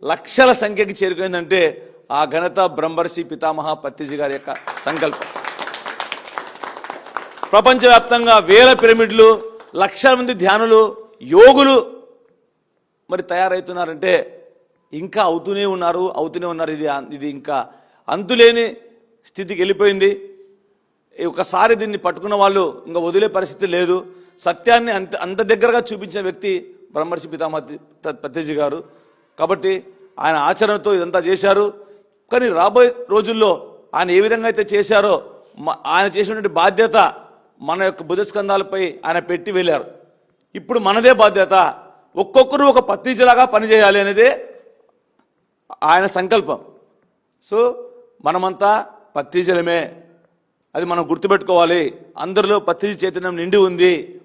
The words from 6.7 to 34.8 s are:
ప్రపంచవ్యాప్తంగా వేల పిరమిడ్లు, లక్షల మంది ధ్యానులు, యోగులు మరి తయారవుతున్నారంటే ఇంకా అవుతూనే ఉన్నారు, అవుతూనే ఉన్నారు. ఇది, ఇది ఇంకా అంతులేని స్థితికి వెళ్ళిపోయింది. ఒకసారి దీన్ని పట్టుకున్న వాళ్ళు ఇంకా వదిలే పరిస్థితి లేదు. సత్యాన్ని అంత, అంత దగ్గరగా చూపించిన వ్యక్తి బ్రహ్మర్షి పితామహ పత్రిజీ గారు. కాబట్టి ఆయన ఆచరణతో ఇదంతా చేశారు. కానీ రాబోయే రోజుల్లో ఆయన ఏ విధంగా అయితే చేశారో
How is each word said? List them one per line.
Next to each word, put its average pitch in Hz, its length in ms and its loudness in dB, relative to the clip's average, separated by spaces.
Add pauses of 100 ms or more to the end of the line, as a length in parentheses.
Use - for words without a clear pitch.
ప్రపంచవ్యాప్తంగా 233 840 4 (160)
వేల 247 180 8 (140)
పిరమిడ్లు, 226 440 6 (540)
లక్షల 254 380 2
మంది 254 240 -4
ధ్యానులు, 220 380 4 (540)
యోగులు 269 400 8 (1400)
మరి 185 180 -6
తయారవుతున్నారంటే 180 840 -4 (880)
ఇంకా 190 200 -6 (100)
అవుతూనే 185 340 -4 (100)
ఉన్నారు, 180 300 -2 (160)
అవుతూనే 165 320 -6
ఉన్నారు. 160 240 -6
ఇది, 151 100 -6 (300)
ఇది 139 100 -12 (100)
ఇంకా 139 200 -8 (580)
అంతులేని 233 500 2 (640)
స్థితికి 190 340 -10
వెళ్ళిపోయింది. 196 480 2 (1200)
ఒకసారి 185 500 0
దీన్ని 208 260 -8
పట్టుకున్న 185 360 -6
వాళ్ళు 196 220 2 (240)
ఇంకా 170 180 -4
వదిలే 190 300 0
పరిస్థితి 185 400 -6
లేదు. 180 200 0 (500)
సత్యాన్ని 233 520 0
అంత, 190 140 -10 (140)
అంత 190 140 -8 (100)
దగ్గరగా 233 300 2 (100)
చూపించిన 202 380 -10
వ్యక్తి 185 240 -6 (420)
బ్రహ్మర్షి 160 380 -8
పితామహ 156 280 -6 (640)
పత్రిజీ 151 360 -8
గారు. 147 180 -4 (600)
కాబట్టి 185 340 -2 (500)
ఆయన 156 140 0 (120)
ఆచరణతో 208 500 0
ఇదంతా 175 300 -2
చేశారు. 196 380 0 (640)
కానీ 247 160 0 (100)
రాబోయే 214 320 4 (240)
రోజుల్లో 214 380 2 (440)
ఆయన 180 200 -2
ఏ 190 80 6
విధంగా 226 260 -2
అయితే 214 140 -2 (100)
చేశారో 202 400 2 (500)